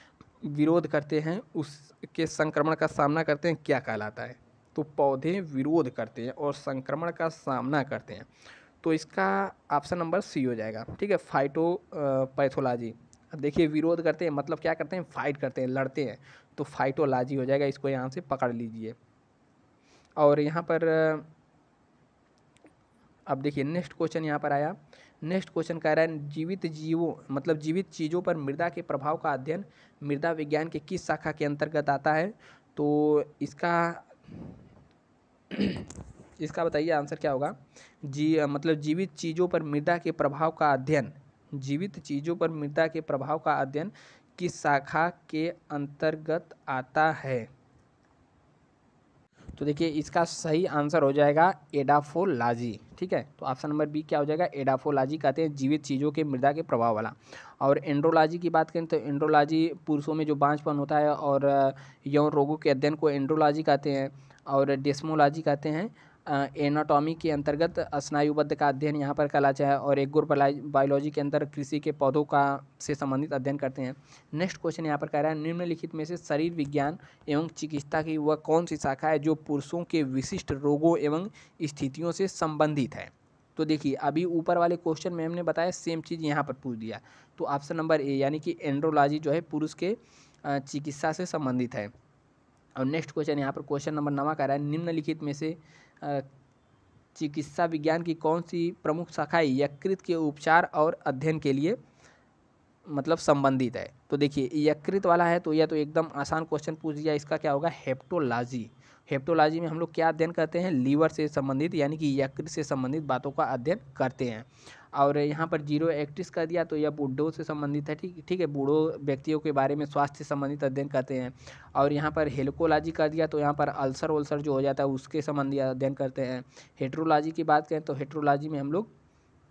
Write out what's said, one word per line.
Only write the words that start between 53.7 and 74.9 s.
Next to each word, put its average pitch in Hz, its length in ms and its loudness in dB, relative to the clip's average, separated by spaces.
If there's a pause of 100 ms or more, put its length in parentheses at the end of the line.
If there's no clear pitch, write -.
बी 151 160 -4
क्या 151 160 0
हो 147 60 2
जाएगा? 156 300 0
एडाफोलॉजी 135 640 0
कहते 151 240 2
हैं 151 120 0
जीवित 143 280 0
चीज़ों 143 300 0
के 156 120 -2
मृदा 139 280 2
के 160 100 -4
प्रभाव 117 320 2
वाला। 107 200 -4 (460)
और 143 180 4
एंड्रोलॉजी 156 600 2
की 170 120 -2
बात 160 200 2
करें 165 160 -4
तो 160 100 0
एंड्रोलॉजी 151 760 2 (140)
पुरुषों 151 280 0
में 156 120 -2
जो 151 80 2
बांझपन 147 420 2
होता 147 220 0
है 147 160 4
और 139 600 2 (320)
यौन 147 240 4
रोगों 147 260 2
के 151 140 2
अध्ययन 147 240 2
को 156 160 2
एंड्रोलॉजी 151 520 2
कहते 143 300 2
हैं। 135 180 -2 (360)
और 139 300 4
डेस्मोलॉजी 147 680 2
कहते 143 260 0
हैं, 160 260 -4 (320)
अ, 139 200 0 (100)
एनाटॉमी 151 580 2
के 160 160 -2
अंतर्गत 151 640 0
स्नायुबद्ध 147 600 2
का 147 140 2
अध्ययन 147 280 0
यहाँ 143 180 -2
पर 143 140 2
कहलाता 139 380 2
है। 139 120 4
और 139 200 2
एग्रो 147 280 2 (420)
बायोलॉजी 143 420 4
के 147 100 -4
अंदर 143 240 0
कृषि 147 360 -4
के 151 120 -2
पौधों 147 320 2
का, 139 400 2 (160)
से 147 140 -4
संबंधित 139 380 -2
अध्ययन 139 240 -2
करते 135 260 -4
हैं। 131 120 -6 (400)
नेक्स्ट 180 260 -2
क्वेश्चन 160 260 -4
यहाँ 147 120 0